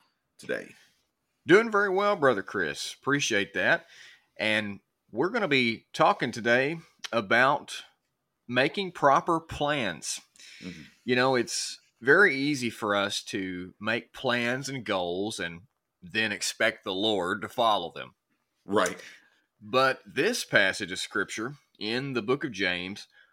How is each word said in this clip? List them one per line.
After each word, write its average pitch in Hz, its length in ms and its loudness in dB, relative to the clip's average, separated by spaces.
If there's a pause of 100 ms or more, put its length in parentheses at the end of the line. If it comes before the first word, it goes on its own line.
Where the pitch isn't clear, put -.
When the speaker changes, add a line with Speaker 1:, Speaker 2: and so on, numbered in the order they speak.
(380)
Speaker 1:
today. 52 300 -8 (760)
Speaker 2:
Doing 214 280 6
very 202 160 2
well, 202 260 2
Brother 131 300 2
Chris. 80 560 -4
Appreciate 110 540 0
that. 110 320 0 (520)
And 107 400 -2 (320)
we're 147 200 -2
gonna 214 180 -2
be 123 440 0
talking 160 380 2
today 123 480 2 (340)
about 117 680 2 (640)
making 147 460 0
proper 156 480 4
plans. 143 800 -4 (420)
Speaker 1:
Mm-hmm. 85 200 -14 (220)
Speaker 2:
You 123 120 0
know, 131 180 4
it's - 460 -4 (200)
very 151 360 6
easy 135 340 -2
for 104 240 -2
us 101 300 -2
to 92 560 -8
make 110 320 -4
plans 123 560 -2
and 135 160 -8
goals 98 560 -2
and 87 220 -8 (380)
then 104 300 -2
expect - 540 -2
the 98 100 -4
Lord 98 480 0
to 104 60 -8
follow 101 440 0
them. 64 220 -14 (500)
Speaker 1:
Right. 98 340 0 (600)
Speaker 2:
But 127 460 2
this 160 380 -2
passage 95 480 2
of 90 80 -6
Scripture 110 560 -6 (200)
in 127 360 -6
the 120 100 -2
book 127 220 -2
of 135 80 -8
James 92 560 -4 (240)